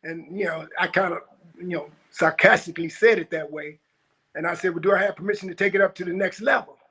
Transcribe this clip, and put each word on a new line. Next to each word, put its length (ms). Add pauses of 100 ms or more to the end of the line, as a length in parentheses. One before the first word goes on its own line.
And, 340
you 80
know, 200 (120)
I 100
kinda, 300 (400)
you 100
know, 220 (200)
sarcastically 800
said 280
it 120
that 200
way. 300 (540)
And 120
I 80
said, 180
Well, 100
do 120
I 80
have 140
permission 320
to 80
take 180
it 80
up 140
to 80
the 80
next 280
level? 380 (120)